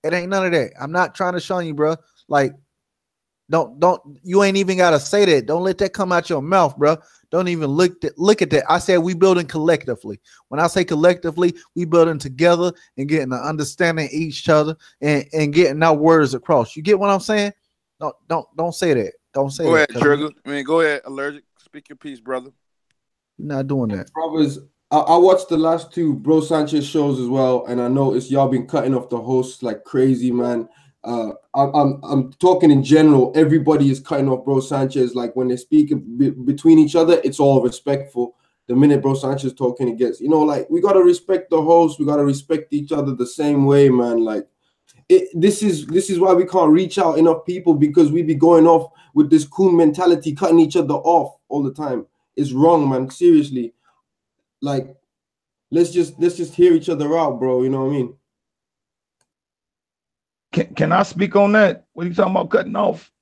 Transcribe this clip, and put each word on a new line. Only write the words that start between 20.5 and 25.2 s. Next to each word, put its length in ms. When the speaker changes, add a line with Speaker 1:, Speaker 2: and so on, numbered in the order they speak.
Speaker 2:
go 160
ahead, 240
Allergic. 400
Speak 300
your 80
piece, 240
brother. 300
Speaker 1:
You're 100
not 180
doing 240
that. 220
Speaker 3:
Brothers, 480
I, 80
I 180
watched 320